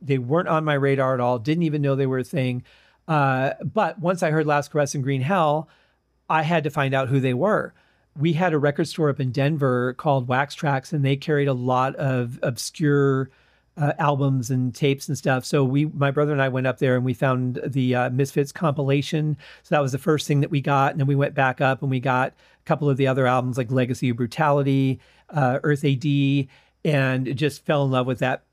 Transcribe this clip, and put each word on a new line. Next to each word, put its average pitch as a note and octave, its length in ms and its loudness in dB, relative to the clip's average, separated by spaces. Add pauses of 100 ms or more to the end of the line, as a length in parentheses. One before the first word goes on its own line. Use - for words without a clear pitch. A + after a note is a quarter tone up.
They C3+ 180 0
weren't C#3 300 0
on D#3 140 0
my D3+ 120 0
radar C3+ 400 2
at B2 60 -2
all. B2 180 2
Didn't D#3+ 260 0
even D3+ 180 0
know C#3 140 2
they C3+ 100 0
were C3 120 -2
a B2 60 -4
thing. B2+ 400 -4 (440)
Uh, C3+ 460 0 (100)
but F#3 340 -2
once F3 240 -2
I D#3+ 80 2
heard D#3 160 0
Last D3 240 0
Caress D3 240 0
and C#3+ 80 -4
Green C3 200 -2
Hell, D#3 460 0 (600)
I D#3+ 140 2
had D#3+ 200 0
to D3 80 -4
find C3+ 240 0
out C3+ 140 0
who C3+ 100 2
they B2+ 160 0
were. E3+ 400 0 (420)
We D#3 180 2
had F3 180 2
a D3+ 60 2
record D3 280 0
store D3+ 240 -2
up C3+ 80 -4
in B2+ 140 -4
Denver C3+ 640 0
called C3+ 340 0
Wax C3 260 -2
Trax, C#3 380 -4
and D3 120 0
they C#3 120 2
carried C#3+ 320 0
a C3+ 40 0
lot B2+ 440 0
of C3 440 -2
obscure, C#3 880 0 (460)
uh, D3 220 0
albums C3+ 520 0
and B2+ 240 -2
tapes C#3 340 -2
and C#3+ 100 -4
stuff. C3 260 0
So C#3+ 200 0
we, C#3+ 220 2
my C#3+ 240 0
brother D3 220 0
and C#3 100 0
I C3+ 80 0
went C3 160 -2
up B2+ 120 -2
there B2+ 180 2
and B2 80 0
we B2+ 100 -2
found B2+ 500 -2
the, B2+ 300 0
uh, B2 160 0
Misfits C#3 420 -2
compilation. D3 840 -2 (260)
So - 120 -2
that D3+ 80 4
was B2+ 100 -2
the C#3 60 -4
first D#3 300 0
thing C#3+ 120 2
that D3 100 -2
we C#3+ 100 0
got. C#3 320 2
And D#3+ 80 -6
then C3+ 60 2
we C#3 100 2
went C#3+ 180 0
back C3 260 0
up C3+ 220 0
and C#3 80 -2
we C3 80 -2
got B2+ 320 0
a - 340 -20
couple D3 260 0
of C3+ 60 2
the C3+ 100 2
other C3 200 2
albums B2 300 0
like B2 160 -4
Legacy B2+ 380 0
of A#2 80 -2
Brutality, C3+ 840 0 (300)
uh, C#3 320 0
Earth D3 220 0
A C#3 100 2
D, C#3 540 0 (360)
and C3 520 0
just C#3+ 280 -4
fell D3 200 0
in C3+ 60 0
love B2+ 160 2
with B2+ 140 -2
that C3 320 -2